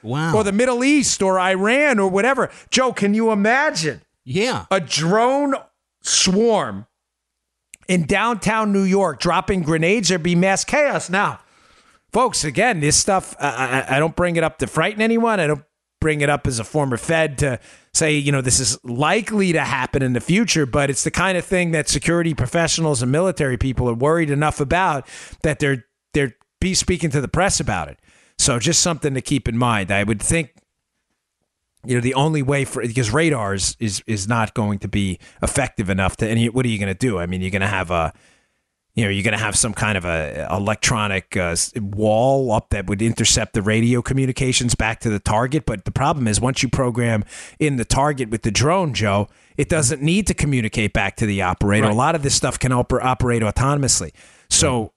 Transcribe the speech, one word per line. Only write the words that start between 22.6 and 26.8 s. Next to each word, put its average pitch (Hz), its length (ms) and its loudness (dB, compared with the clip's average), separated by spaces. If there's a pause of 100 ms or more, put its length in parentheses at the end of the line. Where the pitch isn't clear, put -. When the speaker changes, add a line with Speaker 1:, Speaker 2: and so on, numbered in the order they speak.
Speaker 2:
and 123 80 0
military 156 460 0
people 131 300 -2
are 120 60 0
worried 151 380 2
enough 147 280 0
about 156 460 0 (380)
that 151 160 0
they're, 139 260 0 (300)
they're 139 180 0 (260)
be 185 140 0
speaking 170 380 0